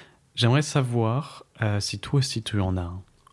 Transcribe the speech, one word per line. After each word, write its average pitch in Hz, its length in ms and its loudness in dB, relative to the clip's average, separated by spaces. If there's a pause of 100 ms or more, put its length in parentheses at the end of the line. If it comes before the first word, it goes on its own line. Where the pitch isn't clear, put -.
(360)
J'aimerais 123 260 4
savoir, 123 840 0 (160)
euh, 104 180 2
si - 200 -4
toi - 200 0
aussi 123 240 -2
tu - 160 -2
en 92 180 2
as 90 40 -2
un, 90 200 -8 (320)